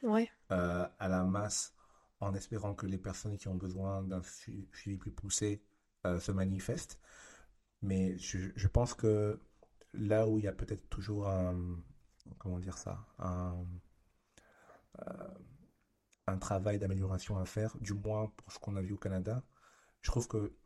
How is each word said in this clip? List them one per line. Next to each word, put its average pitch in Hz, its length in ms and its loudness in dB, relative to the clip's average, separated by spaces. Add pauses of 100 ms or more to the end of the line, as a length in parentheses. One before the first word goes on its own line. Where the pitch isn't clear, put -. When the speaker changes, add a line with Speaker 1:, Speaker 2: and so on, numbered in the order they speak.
Speaker 1:
Ouais. 220 280 4 (220)
Speaker 2:
euh, 90 340 4 (120)
à 95 100 0
la 92 160 4
masse 101 500 0 (460)
en 98 140 0
espérant 101 400 -4
que 98 120 -4
les 95 120 0
personnes 101 400 -4
qui - 100 -8
ont 95 60 -2
besoin 95 480 -2
d'un 95 200 -2
su-, - 520 -12
suivi 98 240 -6
plus 101 120 -6
poussé, 104 520 0 (440)
euh, 90 140 4
se - 120 -2
manifestent. 95 680 0 (800)
Mais 95 360 4
je, 95 360 -4
je 98 140 4
pense 120 240 6
que 104 480 4 (540)
là 107 340 4
où 110 100 4
il 104 60 0
y 98 40 2
a 95 40 -2
peut-être - 380 -4
toujours 101 380 -2
un, 92 280 2 (800)
comment 90 200 -4
dire 92 180 -6
ça, 95 300 -8 (120)
un, 90 460 -2 (1400)
euh, - 280 -12 (960)
un 95 120 2
travail 101 400 2
d'amélioration 95 600 0
à 92 80 2
faire, 107 340 -2
du 104 140 -2
moins 107 420 0
pour - 160 -18
ce - 60 -14
qu'on 101 180 -4
a 95 60 0
vu 95 100 -2
au 101 60 -4
Canada, 101 440 -2 (600)
je - 80 -2
trouve - 180 2
que, 104 200 0 (180)